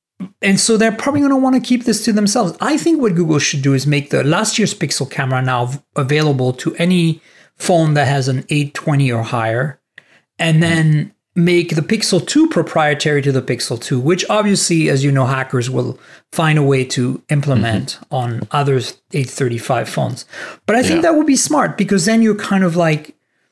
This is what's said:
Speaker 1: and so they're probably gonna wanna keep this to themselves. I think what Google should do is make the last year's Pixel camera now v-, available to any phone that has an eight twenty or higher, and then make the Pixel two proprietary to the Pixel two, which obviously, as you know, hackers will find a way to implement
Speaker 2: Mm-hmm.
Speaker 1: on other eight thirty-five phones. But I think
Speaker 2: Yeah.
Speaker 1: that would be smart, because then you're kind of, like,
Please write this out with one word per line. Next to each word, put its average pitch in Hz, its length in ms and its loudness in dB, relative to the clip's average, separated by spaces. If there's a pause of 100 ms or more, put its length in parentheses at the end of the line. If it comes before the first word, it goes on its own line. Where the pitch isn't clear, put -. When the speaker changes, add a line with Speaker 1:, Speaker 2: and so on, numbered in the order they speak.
(400)
Speaker 1:
and 196 200 2
so 226 160 2
they're 220 160 2
probably 285 280 -2
gonna 277 160 2
wanna 262 240 2
keep 247 240 0
this 220 200 -2
to 233 80 0
themselves. 208 480 0
I 285 160 0
think 330 240 2
what 208 160 2
Google 156 240 2
should 143 200 -2
do 139 140 2
is 131 140 0
make 143 220 0
the 143 120 0
last 170 360 0
year's 202 160 0
Pixel 139 360 -4
camera 131 320 -2
now 127 240 0
v-, 135 140 -8 (160)
available 139 580 0
to - 220 -6
any 170 440 0 (360)
phone 160 380 2
that 147 120 2
has 135 220 0
an 135 220 -2
eight 147 220 -2
twenty 139 380 0
or 113 140 -2
higher, 117 560 -4 (580)
and 160 240 2
then 160 500 2 (220)
make 175 400 2
the 156 80 0
Pixel 208 420 0
two 311 240 4
proprietary 151 760 0
to 139 100 0
the 131 100 0
Pixel 123 380 -6
two, 135 180 -4
which 170 320 0
obviously, 196 580 0
as 139 140 0
you 139 80 2
know, 135 160 2
hackers 131 440 -2
will 127 280 -4 (320)
find 156 280 0
a 147 40 2
way 139 220 2
to 127 360 -4 (100)
implement 131 680 0
Speaker 2:
Mm-hmm. - 140 -12
Speaker 1:
on 120 380 -4
other 139 280 0 (320)
eight 131 180 -2
thirty-five 120 580 -4
phones. 123 360 -6 (420)
But 208 100 2
I 254 60 2
think 320 140 0
Speaker 2:
Yeah. 339 140 2
Speaker 1:
that 330 60 2
would 302 100 2
be 269 100 2
smart, 262 400 -2
because 196 280 0
then 226 180 2
you're 220 140 4
kind 196 280 0
of, 170 120 0
like, 156 380 0 (360)